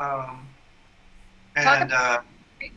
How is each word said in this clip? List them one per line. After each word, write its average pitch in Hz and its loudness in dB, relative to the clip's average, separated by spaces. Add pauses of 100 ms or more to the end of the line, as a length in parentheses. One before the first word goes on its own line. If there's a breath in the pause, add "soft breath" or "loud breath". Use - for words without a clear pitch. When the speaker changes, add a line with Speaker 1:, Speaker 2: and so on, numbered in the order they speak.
Speaker 1:
Um, 135 -6 (1120)
Speaker 2:
Talk 143 4
Speaker 1:
and, 131 -4
Speaker 2:
ab-, 123 2 (400)
Speaker 1:
uh, - -14 (100)